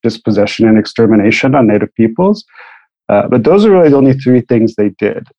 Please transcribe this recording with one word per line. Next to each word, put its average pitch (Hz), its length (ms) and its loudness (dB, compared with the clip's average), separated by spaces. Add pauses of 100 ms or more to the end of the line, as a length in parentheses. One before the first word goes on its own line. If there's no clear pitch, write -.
dispossession 110 640 -2
and 110 100 2
extermination 113 760 0
on 131 120 2
native 104 280 -2
peoples. 170 500 -2 (640)
Uh, 101 200 0
but 123 160 0
those 196 200 2
are 220 60 2
really 180 180 4
the 139 80 4
only 135 160 2
three 127 280 0
things 113 340 -2
they 104 240 -2
did 104 280 -6 (120)